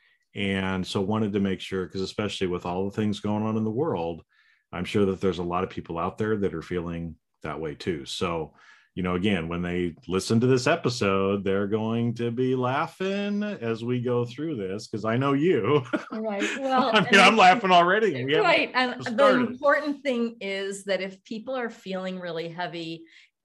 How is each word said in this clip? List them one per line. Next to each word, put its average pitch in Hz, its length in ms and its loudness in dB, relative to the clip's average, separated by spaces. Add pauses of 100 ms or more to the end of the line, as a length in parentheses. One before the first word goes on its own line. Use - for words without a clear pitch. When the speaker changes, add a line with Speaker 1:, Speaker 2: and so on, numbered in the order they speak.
(340)
Speaker 1:
And 95 520 -2
so 101 160 -2
wanted 104 320 -2
to 101 60 2
make 95 200 0
sure, 92 260 -6
'cause 95 140 -8
especially 98 460 -4
with 90 180 -4
all 92 220 -4
the 95 100 -8
things 104 240 -2
going 104 220 -2
on 110 160 -2
in 110 60 -2
the 110 60 -2
world, 92 520 -4 (500)
I'm 87 140 -6
sure 104 180 2
that 95 160 0
there's 90 180 0
a 90 40 -4
lot 87 200 -2
of 92 60 -2
people 85 300 -8
out - 180 -4
there 107 220 0
that 92 160 0
are 80 80 -6
feeling 85 540 -6 (260)
that 76 180 -6
way 76 140 -6
too. 71 320 -6
So, 85 480 -4 (420)
you 92 80 -4
know, 90 100 0
again, 90 320 0
when 87 160 -4
they 87 320 -2 (140)
listen 95 320 2
to 127 80 2
this 127 180 4
episode, 101 800 0
they're 98 240 0
going 113 460 -2
to 117 180 -4
be 127 240 0
laughing 190 880 -2
as 117 400 -4
we 123 160 0
go 120 240 0
through 147 320 -6
this, 98 320 -6
'cause 104 160 -8
I 113 120 2
know 139 160 2
you. 139 600 2
<laughs> - 200 -4
Speaker 2:
Right. 220 300 -4 (160)
Well, 262 340 2
Speaker 1:
I 214 80 6
mean, 233 120 2
Speaker 2:
and 196 80 8
Speaker 1:
I'm 196 140 8
Speaker 2:
I - 20 2
Speaker 1:
laughing 185 340 8
already. 175 540 6
We 139 80 0
haven't 349 180 4
Speaker 2:
Right. 294 240 4
And 247 260 0
the 247 120 -6
Speaker 1:
started. 254 360 4
Speaker 2:
important 285 540 0
thing 233 380 -2
is 196 440 -6
that 190 160 0
if 190 220 -10
people 226 320 -10
are 240 160 -4
feeling 185 480 -8
really 170 300 -8
heavy 165 560 -10 (400)